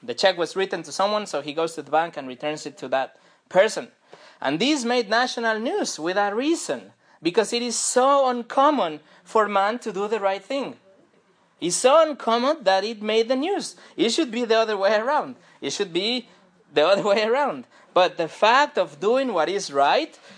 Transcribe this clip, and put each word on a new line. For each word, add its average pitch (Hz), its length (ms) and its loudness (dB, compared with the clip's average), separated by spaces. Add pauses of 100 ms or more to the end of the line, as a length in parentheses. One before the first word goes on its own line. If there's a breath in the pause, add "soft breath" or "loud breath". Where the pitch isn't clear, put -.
The 120 120 -8
check 185 240 2
was 165 180 -4
written 190 280 -4
to 143 100 -16
someone, 208 320 -2
so 147 160 -6
he 147 100 -10
goes 165 240 -4
to 156 60 -8
the 139 100 -18
bank 160 240 0
and 139 120 -10
returns 147 380 -8
it 147 120 -14
to 135 100 -10
that 131 300 -4 (320 soft breath)
person. 180 400 2 (500 loud breath)
And 143 200 -2
this 262 260 0
made 233 240 0
national 226 500 0
news 311 400 -4
with 175 160 -4
a 202 180 0
reason, 214 600 -4 (280 soft breath)
because 175 300 0
it 240 100 -2
is 240 160 -4
so 269 520 4
uncommon 240 720 0 (240 soft breath)
for 214 240 2
man 202 300 2
to 220 120 -8
do 196 160 -4
the 214 140 -4
right 196 200 -2
thing. 233 360 -8 (800)
It's 170 160 -2
so 285 340 6
uncommon 247 540 0
that 190 220 2
it 220 160 -8
made 220 260 0
the 262 80 0
news. 320 400 -4 (220 loud breath)
It 208 140 2
should 277 200 -2
be 233 140 -4
the 220 120 2
other 220 200 0
way 196 180 2
around. 220 400 -2 (240 soft breath)
It 139 120 -6
should 196 200 -4
be 214 380 -4 (440 soft breath)
the 147 140 4
other 277 160 2
way 214 220 2
around. 226 400 -2 (280 soft breath)
But 175 220 2
the 160 140 -4
fact 254 480 2
of 147 240 -4
doing 247 320 0
what 160 160 0
is 190 200 -4
right 151 480 0 (200 loud breath)